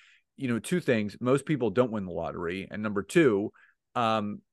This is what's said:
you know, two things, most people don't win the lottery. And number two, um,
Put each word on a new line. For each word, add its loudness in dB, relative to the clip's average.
you -6
know, 0
two -2
things, 0
most 2
people 0
don't 2
win -4
the -8
lottery. -6
And -8
number -2
two, 4
um, 0